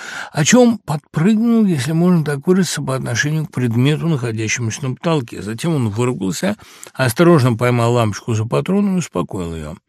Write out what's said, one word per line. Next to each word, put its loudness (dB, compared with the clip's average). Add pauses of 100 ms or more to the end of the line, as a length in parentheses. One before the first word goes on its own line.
(320)
о -2
чём 4
подпрыгнул, 0
если 0
можно 4
так -4
выразиться, 0
по -4
отношению -2
к -20
предмету, 0
находящемуся -4
на -6
потолке. -4
Затем -4
он 0
выругался, -2 (360)
осторожно 4
поймал 2
лампочку 0
за -2
патрон 0
и 0
успокоил -6
её. -10 (120)